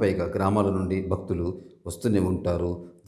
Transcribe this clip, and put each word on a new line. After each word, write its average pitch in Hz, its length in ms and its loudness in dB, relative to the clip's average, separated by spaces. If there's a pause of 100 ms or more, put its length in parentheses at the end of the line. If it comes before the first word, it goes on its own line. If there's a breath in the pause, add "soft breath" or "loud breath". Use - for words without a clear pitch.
పైగా 92 220 2 (100)
గ్రామాల 98 420 4
నుండి 95 220 0 (140)
భక్తులు 87 340 -2 (400 loud breath)
వస్తూనే 101 340 0 (100)
ఉంటారు, 87 400 0 (380 loud breath)